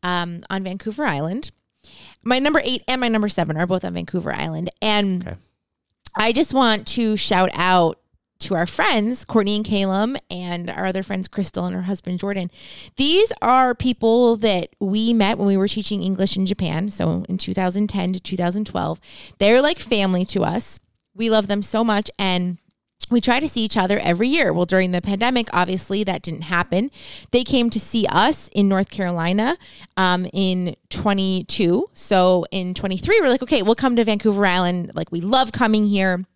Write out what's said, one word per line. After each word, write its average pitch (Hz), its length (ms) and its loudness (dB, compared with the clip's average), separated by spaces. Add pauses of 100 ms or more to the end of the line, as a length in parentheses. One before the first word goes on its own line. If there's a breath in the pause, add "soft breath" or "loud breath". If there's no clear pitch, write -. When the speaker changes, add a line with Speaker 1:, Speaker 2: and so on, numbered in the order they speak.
Speaker 1:
um, 175 460 -4
on 190 140 -4
Vancouver 208 420 -6
Island. 170 460 -4 (720 loud breath)
My 247 160 2
number 302 240 2
eight 254 240 -2
and 254 140 -2
my 247 60 2
number 214 200 2
seven 170 300 -2
are 170 80 0
both 180 180 -2
on 180 120 -6
Vancouver 175 380 -4
Island. 160 360 -4 (120)
And 202 460 0
Speaker 2:
Okay. 90 100 -10 (800)
Speaker 1:
I 220 160 2
just 269 220 0
want 233 360 2
to 220 280 0
shout 185 360 2
out 180 460 2 (400)
to - 160 -4
our 170 120 0
friends, 233 580 0
Courtney 208 300 2
and 214 100 -2
Calum, 202 500 0 (140)
and 175 400 -8
our - 160 -6
other 190 160 -2
friends, 190 260 -6
Crystal 180 380 -4
and 180 100 -4
her 185 80 -6
husband, 180 360 -6
Jordan. 196 320 -4 (460 loud breath)
These 330 340 4 (100)
are 254 320 4
people 233 640 4
that 208 320 0 (100)
we 214 340 0
met 214 240 4
when 202 100 0
we 196 100 4
were 190 100 2
teaching 202 360 -4
English 190 340 0
in 190 80 0
Japan. 180 440 -2
So 175 380 -2
in 185 100 -4
two 185 160 -4
thousand 196 340 0
ten 190 260 -2
to 185 60 -6
two - 180 -8
thousand 180 300 -2
twelve, 165 320 -4 (400 loud breath)
they're 226 220 6
like 302 180 2
family 190 460 0
to - 180 -2
us. 185 340 -4 (380)
We 226 140 -2
love 214 180 4
them 202 160 -2
so 226 200 0
much. 214 360 0
And 180 380 0 (540)
we 247 100 4
try 247 200 2
to 311 80 -4
see 233 120 -2
each 220 160 -2
other 190 220 2
every 175 300 0
year. 277 240 2
Well, 175 120 2
during 185 260 2
the 180 100 -2
pandemic, 233 520 0
obviously, 185 520 -2
that 180 160 -4
didn't 160 220 -8
happen. 175 460 0 (420 loud breath)
They 247 120 4
came 240 260 2
to 226 100 -4
see 220 300 -2
us 233 440 2
in 202 160 4
North 196 200 0
Carolina, 190 680 -2 (380 loud breath)
um, 180 380 2
in 185 420 -2 (140)
twenty-two. 190 1040 0
So 185 580 2
in 185 220 -6
twenty-three, 196 480 0
we're 285 80 2
like, 262 140 2
"Okay, 247 180 2
we'll 214 140 4
come 254 200 0
to 233 80 4
Vancouver 208 420 2
Island. 180 500 0
Like, - 180 -6
we 170 80 -4
love 247 320 0
coming 220 320 2
here." 190 400 0 (100)